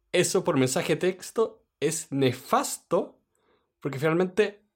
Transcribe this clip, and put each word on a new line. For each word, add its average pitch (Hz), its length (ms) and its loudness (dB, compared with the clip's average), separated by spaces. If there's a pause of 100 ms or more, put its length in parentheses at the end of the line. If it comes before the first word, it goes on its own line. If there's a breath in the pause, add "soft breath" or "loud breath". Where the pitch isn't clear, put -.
(120)
eso 180 320 2
por 165 140 2
mensaje 160 360 2
de 147 60 -4 (120)
texto - 520 -4 (160)
es 156 320 -2
nefasto, 175 1080 -2 (600)
porque 135 180 -6
finalmente 180 640 0 (140)